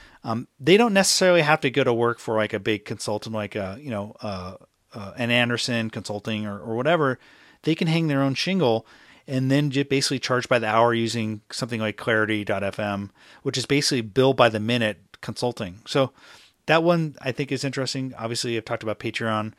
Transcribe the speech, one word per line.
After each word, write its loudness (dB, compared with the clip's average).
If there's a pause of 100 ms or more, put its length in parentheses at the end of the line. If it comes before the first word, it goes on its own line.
(260)
Um, -4 (100)
they 6
don't 6
necessarily 4
have 4
to 0
go 2
to 4
work 2
for, -2
like, 2
a -2
big -2
consultant, -6
like -6
a, -6
you -12
know, -8
uh, -8 (380)
uh, -14
an -2
Andersen 0
Consulting -6
or, -8
or -6
whatever. 2 (440)
They 2
can -2
hang 2
their 2
own 2
shingle, 2 (420)
and 0
then 2
ju-, 0
basically 0
charge 0
by 4
the -2
hour 6
using -2 (100)
something -6
like -4
Clarity 0
dot -2
F -4
M, -4 (320)
which -4
is -4
basically 0
bill 4
by 4
the -2
minute -2 (220)
consulting. -8
So 0 (560)
that 4
one 2
I -4
think -6
is -4
interesting. -4
Obviously, -4
I've -6
talked -6
about -4
Patreon. -2